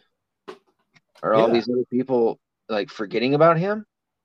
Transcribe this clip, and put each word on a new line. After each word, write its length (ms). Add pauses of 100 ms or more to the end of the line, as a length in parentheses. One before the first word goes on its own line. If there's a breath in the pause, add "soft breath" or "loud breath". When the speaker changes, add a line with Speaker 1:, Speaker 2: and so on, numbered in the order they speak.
(1200)
Speaker 1:
Are 100
all 140
Speaker 2:
Yeah. 60
Speaker 1:
these 160
other 220
people, 480 (300)
like, 200
forgetting 440
about 260
him? 260 (400)